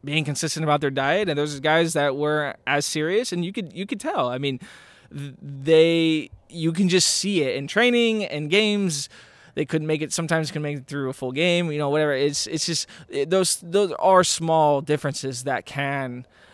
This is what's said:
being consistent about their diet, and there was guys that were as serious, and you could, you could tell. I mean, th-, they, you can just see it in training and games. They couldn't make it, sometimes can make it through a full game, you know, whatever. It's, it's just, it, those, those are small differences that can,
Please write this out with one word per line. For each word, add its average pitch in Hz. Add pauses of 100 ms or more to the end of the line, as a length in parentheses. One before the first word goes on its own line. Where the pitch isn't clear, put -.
being 147
consistent 151
about 147
their 143
diet, 151
and 143
there 147
was 147
guys 160
that 143
were 147 (100)
as 175
serious, 180
and 175
you 185
could, 175
you 196
could 202
tell. 262
I 123
mean, 135 (560)
th-, 139
they, 160 (200)
you 165
can 180
just 180
see 190
it 131
in 139
training 226
and 147
games. 196 (460)
They 151
couldn't 156
make 156
it, 151
sometimes 160
can 151
make 147
it 131
through 139
a 135
full 127
game, 170
you 147
know, 147
whatever. 151
It's, 143
it's 156
just, 165 (220)
it, 147
those, 185
those 180
are 185
small 156
differences 135
that 131
can, 139 (280)